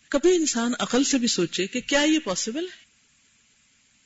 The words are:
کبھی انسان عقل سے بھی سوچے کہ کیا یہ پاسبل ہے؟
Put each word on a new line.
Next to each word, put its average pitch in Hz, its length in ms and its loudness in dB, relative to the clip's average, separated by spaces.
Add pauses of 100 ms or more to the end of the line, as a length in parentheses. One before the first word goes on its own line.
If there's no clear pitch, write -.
کبھی 339 260 4
انسان 240 440 0
عقل 247 240 2
سے 269 140 0
بھی 240 100 0
سوچے 196 400 -2
کہ 247 140 -6
کیا 285 200 0
یہ 311 180 4
پاسبل 247 440 -6
ہے؟ - 220 -14 (1200)